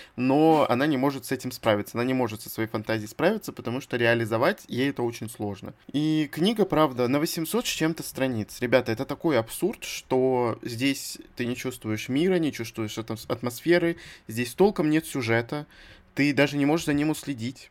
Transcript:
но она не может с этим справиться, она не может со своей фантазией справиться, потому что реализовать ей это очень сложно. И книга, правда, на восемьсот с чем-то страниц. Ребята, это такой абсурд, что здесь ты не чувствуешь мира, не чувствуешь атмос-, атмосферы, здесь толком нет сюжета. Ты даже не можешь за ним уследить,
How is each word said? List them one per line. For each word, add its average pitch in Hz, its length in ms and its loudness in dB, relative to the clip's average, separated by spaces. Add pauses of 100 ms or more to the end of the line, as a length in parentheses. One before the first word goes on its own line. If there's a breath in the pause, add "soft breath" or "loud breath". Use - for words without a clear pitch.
(160 loud breath)
но 147 520 6
она 127 180 2
не 151 100 2
может 135 300 0
с - 60 -6
этим 131 200 -4
справиться, 104 460 0
она 120 60 0
не 131 100 0
может 110 280 -2
со - 80 -14
своей 113 180 -4
фантазией 110 400 -4
справиться, 185 440 -2
потому 120 280 -6
что - 160 -6
реализовать 117 720 2
ей 131 220 0
это 131 120 -4
очень 120 280 -4
сложно. 98 440 -8 (180)
И 156 400 0
книга, 208 320 2
правда, 131 440 2
на 139 120 2
восемьсот 170 460 -2
с - 40 -2
чем-то 160 320 -2
страниц. 127 580 -4
Ребята, 120 320 2
это 131 120 -2
такой 143 340 0
абсурд, - 460 -4
что 127 800 0
здесь 131 560 -4 (180)
ты 120 100 -4
не 123 100 -4
чувствуешь 110 520 -6
мира, 170 300 2
не 151 140 0
чувствуешь - 460 -8
атмос-, 110 300 -8
атмосферы, 165 680 0 (300 loud breath)
здесь 120 280 -4
толком 185 360 4
нет 156 160 2
сюжета. 117 600 0 (480 loud breath)
Ты 143 200 2
даже 143 220 4
не 139 100 4
можешь 156 200 2
за 151 60 2
ним 147 180 2
уследить, 135 600 -6